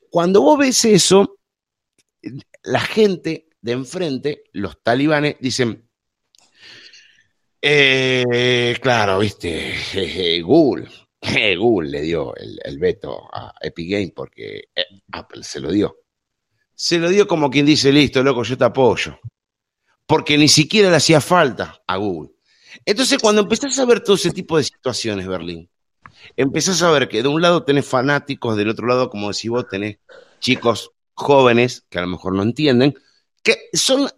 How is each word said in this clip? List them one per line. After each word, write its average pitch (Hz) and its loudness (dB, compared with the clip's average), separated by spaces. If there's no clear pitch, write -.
cuando 180 2
vos 294 4
ves 269 0
eso, 196 4
la 123 -2
gente 165 0
de 117 -6
enfrente, 143 -6
los 95 -8
talibanes, 147 0
dicen, 120 -4
"Eh, 127 2
claro, 104 0
viste, 80 -4
<laughs> 87 -4
Google, 120 2
<laughs> 110 -2
Google 95 0
le 71 -6
dio 78 -4
el, 53 -16
el 69 -12
veto 73 -6
a - -14
Epic 82 -10
Games 98 -4
porque, 53 -16
eh, 87 -6
Apple - -16
se - -12
lo 69 -8
dio". 98 -2
Se - -4
lo 170 -2
dio 196 4
como 151 0
quien 143 2
dice, 139 4
"Listo, 139 2
loco, 123 0
yo 123 -6
te 131 0
apoyo". 104 0
Porque 147 0
ni 147 6
siquiera 185 4
le 170 4
hacía 156 4
falta 135 0
a 92 -4
Google. 90 -6
Entonces, 247 0
cuando 214 4
empezás 233 -2
a 262 2
ver 233 4
todo 196 2
ese 170 -2
tipo 165 -4
de 139 2
situaciones, - -6
Berlín, 85 -10
empezás 156 -2
a 170 4
ver 135 4
que 107 -2
de 135 0
un 156 0
lado 175 2
tenés 139 0
fanáticos, 131 -2
del 104 0
otro 104 -6
lado, 123 0
como 104 -8
decís 107 -8
vos, 120 -4
tenés 104 -8
chicos 117 -2
jóvenes 123 2
que 87 -8
a - -4
lo 90 -6
mejor 90 -6
no 98 0
entienden, 131 2
que - -4
son 262 0